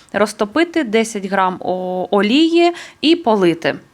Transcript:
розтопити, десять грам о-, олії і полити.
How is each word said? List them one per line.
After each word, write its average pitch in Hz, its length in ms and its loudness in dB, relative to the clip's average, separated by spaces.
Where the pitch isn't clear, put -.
розтопити, 220 680 -2
десять 220 420 -2
грам 185 340 -2
о-, 185 520 -6
олії 320 600 4
і 320 140 4
полити. 175 600 0